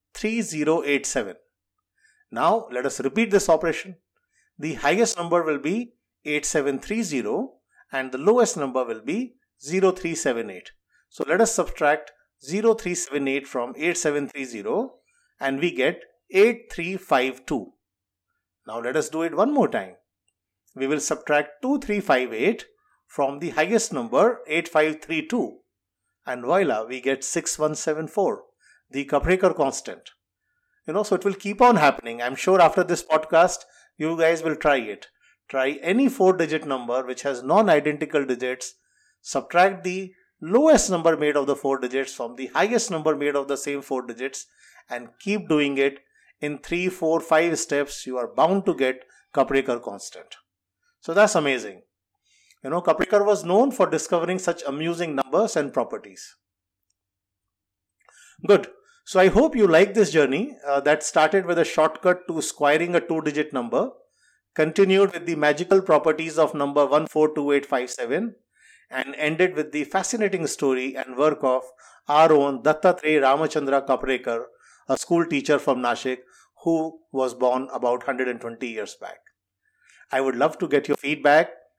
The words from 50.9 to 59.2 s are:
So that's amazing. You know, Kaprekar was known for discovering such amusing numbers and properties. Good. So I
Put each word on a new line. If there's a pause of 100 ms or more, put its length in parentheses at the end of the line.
So
that's
amazing. (800)
You
know,
Kaprekar
was
known
for
discovering
such
amusing
numbers
and
properties. (2000)
Good. (340)
So
I